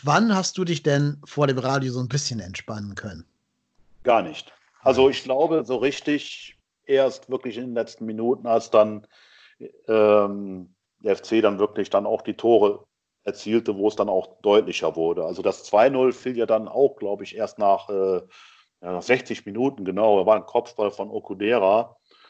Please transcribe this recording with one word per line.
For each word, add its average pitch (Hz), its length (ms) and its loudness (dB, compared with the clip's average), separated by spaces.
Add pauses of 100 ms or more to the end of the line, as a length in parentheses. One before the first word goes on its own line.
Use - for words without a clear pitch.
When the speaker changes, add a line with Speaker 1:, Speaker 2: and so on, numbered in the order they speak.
Speaker 1:
wann 190 320 4
hast 185 220 -2
du 185 80 -2
dich 165 180 -4
denn 147 400 0
vor 143 240 0
dem 131 100 0
Radio 131 360 -2
so 127 80 -6
ein 127 80 -6
bisschen 127 320 -6
entspannen 101 540 -12
können? 87 280 -14 (800)
Speaker 2:
Gar 117 180 2
nicht. 78 300 -12 (300)
Also 131 220 4
Speaker 1:
Nein. 135 80 6
Speaker 2:
ich 120 120 -8
glaube, 156 400 0
so 123 140 -4
richtig - 800 -6 (280)
erst 135 440 0
wirklich 123 260 -6
in 123 120 -10
den 123 60 -10
letzten 117 320 -6
Minuten, 110 400 -2
als - 260 0
dann, 107 360 4 (800)
ähm, 101 880 2 (240)
der 101 140 0
F - 80 -2
C 113 180 2
dann 104 200 2
wirklich 104 300 -2
dann 101 160 0
auch 107 180 -2
die 107 100 -8
Tore 104 500 4 (400)
erzielte, 107 540 -2
wo 98 100 0
es 107 80 0
dann 104 140 0
auch 92 320 -4
deutlicher 90 560 2
wurde. 85 260 -2
Also 85 180 -6
das - 220 -4
zwei 110 240 4
null 131 240 2
fiel 123 260 -8
ja 117 80 0
dann 110 220 -2
auch, 131 300 0
glaube 101 260 -8
ich, - 140 -16
erst 107 200 -8
nach, 98 300 2
äh, 95 300 0 (640)
ja, 87 100 -10
nach 90 100 -6
sechzig 120 440 -4
Minuten, 113 400 -4
genau, 101 340 2
da 90 60 0
war 110 100 6
ein 104 100 -4
Kopfball 107 460 -4
von 101 180 -10
Okudera. 104 840 0 (340)